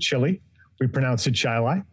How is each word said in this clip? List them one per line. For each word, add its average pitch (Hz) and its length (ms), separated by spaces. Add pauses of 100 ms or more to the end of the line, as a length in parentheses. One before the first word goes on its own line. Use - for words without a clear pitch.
chili. 143 400 (400)
We 131 60
pronounce 127 400
it 139 60
chili. 123 500 (100)